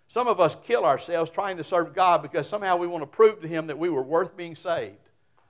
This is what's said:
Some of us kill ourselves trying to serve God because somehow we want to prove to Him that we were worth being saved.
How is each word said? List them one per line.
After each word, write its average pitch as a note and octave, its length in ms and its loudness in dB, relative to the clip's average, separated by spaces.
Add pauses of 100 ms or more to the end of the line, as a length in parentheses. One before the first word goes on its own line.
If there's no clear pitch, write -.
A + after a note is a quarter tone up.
Some B3 180 -2
of G3 140 0
us D#3+ 240 4
kill A#3 200 0
ourselves E3 460 0
trying G3 280 -6
to D#3 60 -8
serve E3 300 -2
God F3 280 4
because D3+ 260 -6
somehow G3 280 -2
we F3 120 -2
want E3+ 140 -6
to C#3+ 40 -8
prove G#3+ 360 4
to D#3+ 60 -10
Him D#3+ 200 -6
that C#3+ 100 -8
we E3+ 100 -2
were C#3 140 -2
worth E3 340 -2
being E3+ 200 -12
saved. C3 400 -6 (540)